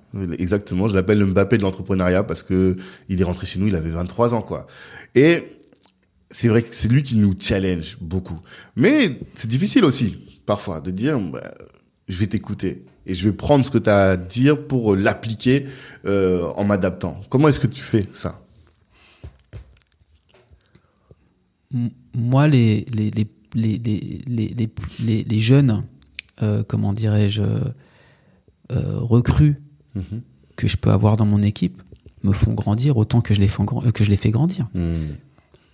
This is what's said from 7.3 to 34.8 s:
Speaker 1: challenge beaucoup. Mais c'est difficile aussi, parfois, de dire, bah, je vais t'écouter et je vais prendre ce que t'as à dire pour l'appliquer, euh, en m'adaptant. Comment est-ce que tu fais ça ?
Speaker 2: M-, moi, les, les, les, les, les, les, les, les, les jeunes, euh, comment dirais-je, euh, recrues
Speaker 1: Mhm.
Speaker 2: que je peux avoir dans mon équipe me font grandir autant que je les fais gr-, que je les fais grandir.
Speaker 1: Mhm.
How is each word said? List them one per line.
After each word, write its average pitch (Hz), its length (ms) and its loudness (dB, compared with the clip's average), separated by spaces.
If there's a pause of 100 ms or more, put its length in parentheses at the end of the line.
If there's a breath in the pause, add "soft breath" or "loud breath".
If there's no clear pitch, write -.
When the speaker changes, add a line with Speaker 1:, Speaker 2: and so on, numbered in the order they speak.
Speaker 1:
challenge 92 600 -4
beaucoup. 87 400 -8 (360 loud breath)
Mais 202 440 2 (140)
c'est - 140 -8
difficile 175 360 0
aussi, 123 640 -2
parfois, 95 340 -4
de 90 100 -8
dire, 120 300 -2
bah, 69 320 -10 (560)
je 92 80 -8
vais 98 120 0
t'écouter - 580 -6 (200)
et 92 80 -6
je 90 140 -4
vais 98 60 0
prendre 143 300 2
ce - 60 -10
que 117 80 2
t'as 101 340 4
à 92 40 0
dire 127 500 0
pour 113 280 2
l'appliquer, 113 720 0 (400 loud breath)
euh, 92 480 0
en 101 100 -2
m'adaptant. 95 640 -2
Comment 147 200 4
est-ce 135 120 4
que 131 60 0
tu - 140 -6
fais 107 320 -2
ça ? - 280 -12 (3250 soft breath)
Speaker 2:
M-, 120 160 -2 (240)
moi, 127 340 2
les, 113 440 4
les, 107 180 -2
les, 107 180 -2 (260)
les, 110 240 -2
les, 113 480 -6
les, 113 280 -4
les, 110 160 -4 (300)
les, 110 240 0
les 110 160 0
jeunes, 123 440 4 (580)
euh, 107 240 0
comment 104 260 -2
dirais-je, 104 500 2
euh, - 1600 -6
recrues 139 600 4 (360)
Speaker 1:
Mhm. 95 240 -8 (340)
Speaker 2:
que 107 140 -2
je - 80 -4
peux 107 140 0
avoir 104 260 4
dans 110 100 2
mon 104 160 2
équipe - 400 -2 (400)
me 98 80 0
font 110 220 0
grandir 113 440 0
autant 113 240 2
que 110 140 0
je 101 60 2
les 101 80 4
fais 101 160 -2
gr-, 117 280 -2
que 104 120 0
je 101 60 4
les 101 60 4
fais 110 140 0
grandir. 147 420 0
Speaker 1:
Mhm. 82 440 -4 (580)